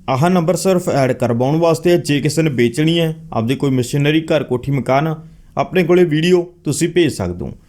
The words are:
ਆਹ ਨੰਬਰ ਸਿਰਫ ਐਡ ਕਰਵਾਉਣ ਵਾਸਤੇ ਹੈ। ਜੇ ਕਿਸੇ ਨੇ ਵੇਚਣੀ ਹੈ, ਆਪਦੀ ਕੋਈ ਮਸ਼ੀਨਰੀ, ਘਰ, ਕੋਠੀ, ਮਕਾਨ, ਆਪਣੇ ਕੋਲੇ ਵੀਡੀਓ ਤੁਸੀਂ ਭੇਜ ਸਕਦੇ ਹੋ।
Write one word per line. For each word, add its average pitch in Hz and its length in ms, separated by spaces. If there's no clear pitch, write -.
ਆਹ 135 220
ਨੰਬਰ 175 260
ਸਿਰਫ 180 320
ਐਡ 131 240
ਕਰਵਾਉਣ 120 440
ਵਾਸਤੇ 165 340
ਹੈ। 175 60
ਜੇ 151 240
ਕਿਸੇ 151 220
ਨੇ 156 80
ਵੇਚਣੀ 131 500
ਹੈ, 160 140
ਆਪਦੀ 113 220
ਕੋਈ 139 160
ਮਸ਼ੀਨਰੀ, 143 520
ਘਰ, 156 200
ਕੋਠੀ, 123 300
ਮਕਾਨ, 139 420
ਆਪਣੇ 165 280
ਕੋਲੇ 175 200
ਵੀਡੀਓ 170 380
ਤੁਸੀਂ 156 240
ਭੇਜ 170 240
ਸਕਦੇ 87 320
ਹੋ। 60 80